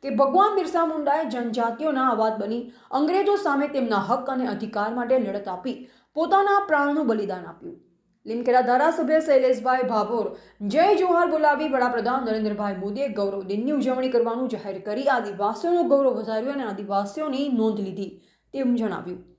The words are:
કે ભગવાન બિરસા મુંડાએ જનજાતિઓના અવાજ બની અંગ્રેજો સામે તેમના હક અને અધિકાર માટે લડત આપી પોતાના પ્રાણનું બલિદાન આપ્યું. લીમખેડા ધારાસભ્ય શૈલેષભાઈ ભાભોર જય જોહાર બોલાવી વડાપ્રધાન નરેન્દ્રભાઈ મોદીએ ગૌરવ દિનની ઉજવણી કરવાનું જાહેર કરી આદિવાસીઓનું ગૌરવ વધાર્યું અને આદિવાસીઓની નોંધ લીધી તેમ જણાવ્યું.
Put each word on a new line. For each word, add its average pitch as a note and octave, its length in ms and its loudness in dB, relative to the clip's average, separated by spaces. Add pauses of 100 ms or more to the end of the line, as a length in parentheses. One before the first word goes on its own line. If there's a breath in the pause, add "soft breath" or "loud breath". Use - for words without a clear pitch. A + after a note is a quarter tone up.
કે C4+ 60 -6
ભગવાન D4+ 460 4
બિરસા E4+ 300 0
મુંડાએ D#4 400 0
જનજાતિઓના A#3+ 840 -2
અવાજ A3 240 2
બની A#3 380 -6 (200 loud breath)
અંગ્રેજો F#4 440 2
સામે C#4+ 320 0
તેમના A#3+ 300 0
હક A#3+ 320 -2
અને B3+ 180 -2
અધિકાર G#3 460 -4
માટે B3 260 2
લડત G3+ 280 -4
આપી F#3+ 420 -10 (240 loud breath)
પોતાના G4 540 2
પ્રાણનું D4 400 2
બલિદાન F#3+ 380 -2
આપ્યું. E3+ 360 -16 (460)
લીમખેડા A#3+ 340 2
ધારાસભ્ય D4 580 2
શૈલેષભાઈ B3+ 640 2
ભાભોર A3 540 -2 (240 loud breath)
જય D#4 340 4
જોહાર F4 320 4
બોલાવી D4+ 420 2
વડાપ્રધાન B3 540 0
નરેન્દ્રભાઈ G#3 520 -2
મોદીએ G#3 320 -4
ગૌરવ G3+ 360 -4
દિનની G#3+ 280 -2
ઉજવણી B3+ 380 0
કરવાનું A#3 400 0
જાહેર G3+ 300 -8
કરી G#3+ 240 -6
આદિવાસીઓનું A#3 840 0
ગૌરવ C#4 220 4
વધાર્યું A3 440 -4
અને C#4 100 -4
આદિવાસીઓની G#3 840 -4
નોંધ A3 300 0
લીધી F#3+ 420 -8 (320 soft breath)
તેમ B3+ 220 0
જણાવ્યું. F3+ 480 -6 (140)